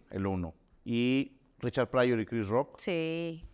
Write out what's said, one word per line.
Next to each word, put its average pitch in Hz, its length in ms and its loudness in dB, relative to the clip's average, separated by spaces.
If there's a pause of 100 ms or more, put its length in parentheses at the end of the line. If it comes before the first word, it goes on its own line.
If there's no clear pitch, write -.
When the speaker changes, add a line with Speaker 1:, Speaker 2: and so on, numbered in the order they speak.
(120)
Speaker 1:
el 98 140 -2
uno. 90 280 -2 (320)
Y 123 500 0 (240)
Richard 123 300 0
Pryor 123 320 4
y 107 40 0
Chris 113 220 -2
Rock. 120 320 0
Speaker 2:
Sí, 165 640 -4 (100)